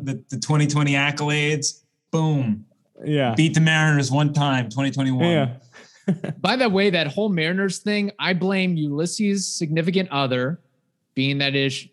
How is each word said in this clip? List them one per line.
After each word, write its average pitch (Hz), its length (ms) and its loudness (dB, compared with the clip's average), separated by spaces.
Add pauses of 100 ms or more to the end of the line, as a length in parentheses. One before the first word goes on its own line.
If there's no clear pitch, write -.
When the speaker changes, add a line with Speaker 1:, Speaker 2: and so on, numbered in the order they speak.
Speaker 1:
the, 135 300 -6
the 131 100 -8
twenty 151 260 2
twenty 147 260 2
accolades. 147 920 -2 (280)
Boom. 139 540 0 (400)
Speaker 2:
Yeah. 139 300 0
Speaker 1:
Beat 151 180 4
the 156 80 2
Mariners 156 500 4
one 147 220 2
time, 135 380 0
twenty 135 200 -2
twenty-one. 131 360 0
Speaker 2:
Yeah. 139 300 0 (760)
<laughs> - 80 -18
Speaker 3:
By 208 160 0
the 254 140 2
way, 196 180 2
that 165 200 0
whole 202 200 -2
Mariners 180 520 -2
thing, 208 380 -2
I 160 140 -2
blame 185 460 0
Ulysses' 175 680 -2
significant 165 640 -2
other, 135 540 -2 (520)
being 135 240 0
that 139 160 0
is, 135 380 -2